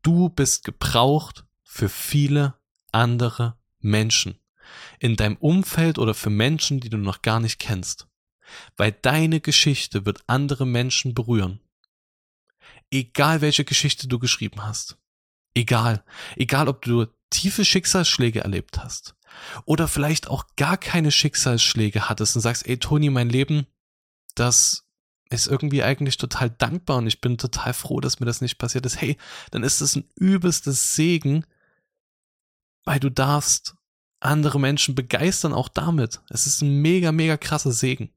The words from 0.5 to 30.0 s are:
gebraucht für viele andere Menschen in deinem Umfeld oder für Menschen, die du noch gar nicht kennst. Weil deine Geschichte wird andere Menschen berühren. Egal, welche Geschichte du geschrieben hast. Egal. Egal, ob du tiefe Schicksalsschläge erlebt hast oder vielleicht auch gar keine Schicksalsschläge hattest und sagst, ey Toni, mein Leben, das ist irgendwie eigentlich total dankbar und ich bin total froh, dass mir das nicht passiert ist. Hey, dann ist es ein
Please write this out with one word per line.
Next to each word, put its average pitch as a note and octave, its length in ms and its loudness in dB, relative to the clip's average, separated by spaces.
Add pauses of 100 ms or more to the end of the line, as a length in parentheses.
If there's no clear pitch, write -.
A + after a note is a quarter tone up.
gebraucht - 800 0 (180)
für - 260 -4
viele C#3+ 640 0 (400)
andere A#2 640 0 (220)
Menschen G#2 600 0 (600)
in A#2 180 2
deinem G#2+ 180 0
Umfeld E3 640 2
oder A2 140 2
für - 160 -4
Menschen, C3+ 500 0
die A#2 100 -10
du A2 80 -4
noch G2 240 -4
gar A2+ 180 0
nicht A2+ 200 -4
kennst. - 480 -8 (720)
Weil G#2 160 2
deine D#3+ 480 2
Geschichte C3 640 0
wird G#2 220 -2
andere C3+ 380 0
Menschen B2 480 -2
berühren. A2 460 0 (1300)
Egal, C#3+ 500 2
welche D3 240 2
Geschichte - 420 -2
du B2 120 -2
geschrieben G#2+ 440 -4
hast. - 340 -10 (560)
Egal. A#2 520 0 (320)
Egal, C#3 320 2
ob C3+ 140 -6
du A#2 240 2 (220)
tiefe G3 360 0
Schicksalsschläge D#3+ 760 2
erlebt - 360 -6
hast - 380 -12 (500)
oder D#3 220 2
vielleicht D3+ 420 -2
auch - 160 -4 (100)
gar E3+ 220 0
keine D#3 340 0
Schicksalsschläge A2 960 2
hattest G#2+ 280 -2
und A2+ 60 0
sagst, A#2 260 -2
ey B2 100 -2
Toni, D3 320 2
mein B2 200 2
Leben, C#3 380 0 (680)
das - 520 2 (420)
ist - 180 -2
irgendwie C#3 360 0
eigentlich C3+ 340 0
total - 320 -4
dankbar C3 480 -2
und A#2 100 0
ich A2 120 -2
bin B2 180 -2
total - 360 -6
froh, - 260 -6
dass B2 200 -2
mir B2 60 -2
das A#2 160 -2
nicht B2 160 -6
passiert B2+ 280 -4
ist. - 160 -4
Hey, C#3 160 -2 (340)
dann A2 120 -4
ist - 180 0
es C#3+ 140 0
ein C3+ 200 -4